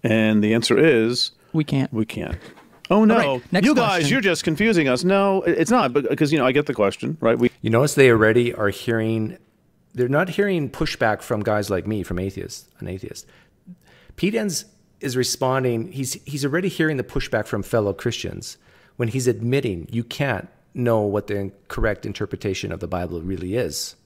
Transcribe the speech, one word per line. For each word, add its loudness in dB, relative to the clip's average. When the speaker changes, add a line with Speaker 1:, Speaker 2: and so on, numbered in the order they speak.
Speaker 1:
And 4
the 2
answer 2
is 2
Speaker 2:
We 0
can't. -2
Speaker 1:
we -2
can't. -8
Oh, 4
no. 6
Speaker 2:
All 2
right, -8
next 2
Speaker 1:
You 4
guys, 2
Speaker 2:
question. 0
Speaker 1:
you're 2
just 0
confusing 2
us. 2
No, 2
it, 2
it's 2
not, 2
but, 0
'cause, 2
you 2
know, 4
I 4
get 2
the -4
question, 0
right? 4
We 4
Speaker 3:
You -2
notice 2
they 8
already 4
are -2
hearing, -2
they're 0
not 0
hearing -2
pushback -2
from -4
guys 0
like -2
me, -4
from -6
atheists, -8
an -10
atheist. -12
Pete -2
Enns -4
is -4
responding, 0
he's, -6
he's -6
already 0
hearing 0
the -2
pushback -4
from -4
fellow 0
Christians -6
when -2
he's -2
admitting -2
you -4
can't -4
know 2
what 0
the -6
correct -2
interpretation -4
of -8
the -8
Bible -4
really -6
is. -6